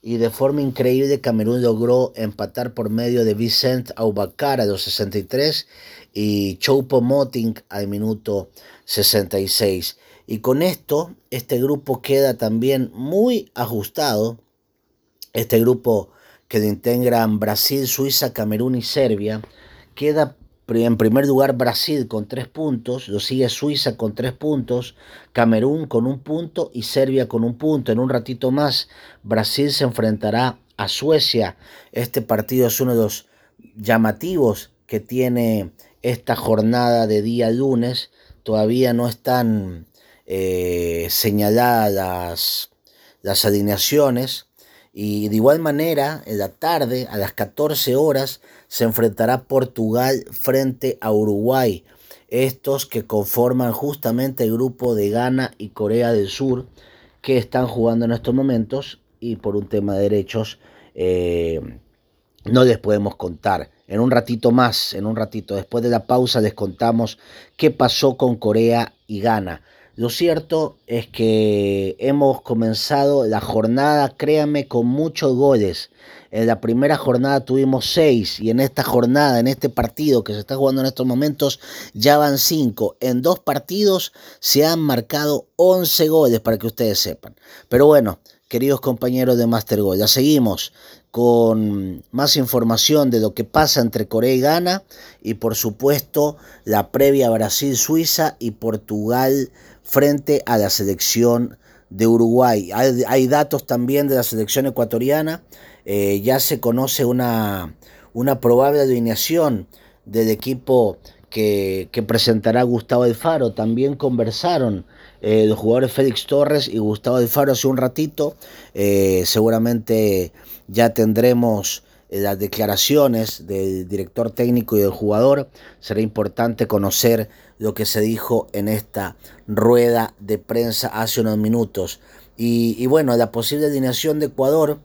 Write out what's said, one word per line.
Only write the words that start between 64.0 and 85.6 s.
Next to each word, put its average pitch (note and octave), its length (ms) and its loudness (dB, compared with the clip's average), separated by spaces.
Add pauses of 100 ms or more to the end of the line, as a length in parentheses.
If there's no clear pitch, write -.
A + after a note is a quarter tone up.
un B2+ 100 2
ratito A#2+ 400 2
más, A#2+ 420 0
en G2+ 120 -8
un A2 100 -4
ratito, G#2+ 400 -6
después A#2 300 -4
de B2 40 2
la A#2 160 0
pausa, B2 360 0
les G#2 120 2
contamos A2+ 640 -2 (380)
qué D3+ 160 2
pasó C3 460 2
con B2 180 2
Corea A2+ 580 2 (140)
y G#2 140 -10
Ghana. G2+ 400 -2 (360)
Lo A#2 120 -2
cierto D#3+ 680 -2 (100)
es A#2 200 -6
que G#2 920 0
hemos C#3 420 2
comenzado B2+ 840 0
la G#2+ 140 -2
jornada, C3+ 760 0
créanme, D3 540 0
con A#2+ 180 0
muchos D3 480 0
goles. A#2+ 560 2 (400)
En A2+ 160 0
la A2+ 140 0
primera C3 340 2
jornada C3+ 480 0
tuvimos C3 480 0
seis C3+ 480 2
y A2 100 -2
en A#2+ 120 2
esta B2+ 220 -2
jornada, B2 580 2
en A#2+ 60 2
este C3+ 200 -2
partido B2+ 560 0
que - 100 -8
se G#2 60 -6
está A#2 160 -8
jugando C3+ 240 0
en C3 80 0
estos B2+ 180 -4
momentos, C#3 540 0 (340)
ya C#3 240 4
van D3 200 2
cinco. B2 640 0
En B2+ 200 0
dos F3 180 0
partidos F#3 720 -2 (260)
se - 260 2
han E3 140 0
marcado D3 760 -2
once F3 500 4